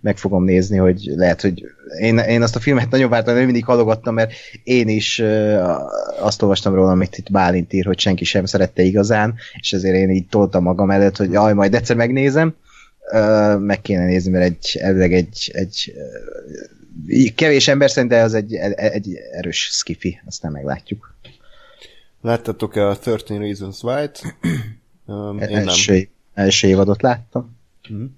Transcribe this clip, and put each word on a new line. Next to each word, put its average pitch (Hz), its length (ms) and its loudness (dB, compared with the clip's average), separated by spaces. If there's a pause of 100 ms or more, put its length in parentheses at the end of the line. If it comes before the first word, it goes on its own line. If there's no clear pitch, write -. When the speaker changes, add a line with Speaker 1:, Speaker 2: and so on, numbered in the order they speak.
Speaker 1:
meg 104 160 -2
fogom 95 280 0
nézni, 95 320 2
hogy 92 280 4
lehet, 85 360 0
hogy 90 240 -4 (360)
én, 113 180 2
én 117 240 2
azt 113 140 -2
a 120 40 -4
filmet 117 300 0
nagyon 131 200 2
vártam, 120 260 0
én 127 80 4
mindig 123 200 0
halogattam, 117 500 0
mert 113 180 -2 (320)
én 123 240 2
is, 107 300 -2
ö, 107 420 2 (600)
azt 104 220 -2
olvastam 98 320 0
róla, 95 160 4
amit 92 280 0
itt - 120 -12
Bálint 92 420 0
ír, 95 120 0
hogy 95 140 -2
senki 95 260 0
sem 92 200 0
szerette 95 380 0
igazán, 107 520 2 (260)
és - 120 -6
ezért 92 240 0
én 95 140 2
így 92 180 0
toltam 98 340 2
magam 92 280 0
előtt, 98 260 4
hogy 95 160 -2
jaj, 104 200 4
majd 101 220 2
egyszer 117 220 0
megnézem. 135 580 2 (580)
Ö, 107 460 4
meg 101 220 -2
kéne 90 240 0
nézni, 92 260 2
mert 90 140 2
egy, - 360 -4
elvileg 92 320 2
egy, - 420 -2
egy, - 380 -8 (1160)
ö, 117 260 4
kevés 147 340 4
ember 139 220 4
szerint, 123 220 0
de 117 100 6
az 113 120 2
egy, 110 200 -2 (220)
egy 101 380 -4 (180)
erős 85 400 -6
skifi, - 540 -6
aztán - 260 -10
meglátjuk. 71 640 -10 (1040)
Speaker 2:
Láttatok-e 110 680 -2
a 101 100 0
Thirteen 107 420 -6
Reasons 98 420 -8
Why-t? 143 400 -6
<clears throat> - 40 -12 (840)
Öm, 104 280 -10
én 101 120 -6
nem. 104 180 -2
Speaker 1:
Első, 92 400 0 (260)
első 98 340 2
évadot 98 340 2
láttam. 117 540 -4 (320)
Speaker 2:
Mhm. 107 160 -10 (140)